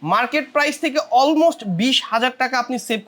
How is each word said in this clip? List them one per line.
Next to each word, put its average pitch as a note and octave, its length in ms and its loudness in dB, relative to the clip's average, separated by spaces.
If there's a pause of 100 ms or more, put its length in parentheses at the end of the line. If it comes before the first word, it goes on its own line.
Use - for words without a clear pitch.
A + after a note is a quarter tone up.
(140)
মার্কেট B3 300 0 (100)
প্রাইস D4 200 0 (100)
থেকে D4 140 -2 (220)
almost D#4 400 4 (200)
বিশ B3+ 160 2 (140)
হাজার A#3 300 0
টাকা C4 220 -2
আপনি B3+ 140 -6 (100)
সেভ A3 220 -4